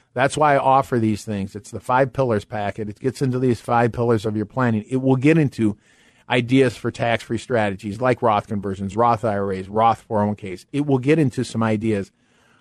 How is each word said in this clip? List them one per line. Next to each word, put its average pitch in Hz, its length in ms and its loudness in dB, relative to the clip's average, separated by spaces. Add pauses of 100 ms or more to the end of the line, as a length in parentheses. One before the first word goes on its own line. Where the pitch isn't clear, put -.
(160)
That's 127 200 0
why 147 200 4
I - 20 4
offer 135 400 2
these 110 260 0
things. 98 320 -6
It's 101 140 -16
the 107 100 -12
five 127 320 0
pillars 117 320 0
packet. 104 460 -8
It 104 100 -14
gets 127 220 -6
into 127 160 0
these 127 240 0
five 120 300 2
pillars 117 340 0
of 107 100 -4
your 107 120 -4
planning. 113 420 -2
It 131 80 -2
will 131 180 2
get 147 220 4
into 113 400 0 (500)
ideas 123 480 2
for 117 160 -6
tax-free 117 460 -2
strategies 104 640 -4
like 127 200 0
Roth 107 260 2
conversions, 98 500 -6
Roth 117 260 2
I 104 140 -2
R 98 140 -2
As, 95 180 -8
Roth 110 320 2
four 107 200 -2
oh 104 60 2
one 104 80 -2
Ks. 92 360 -12
It 147 140 -2
will 135 120 2
get 143 220 2
into 135 240 0
some 113 200 -4
ideas 107 480 -2 (500)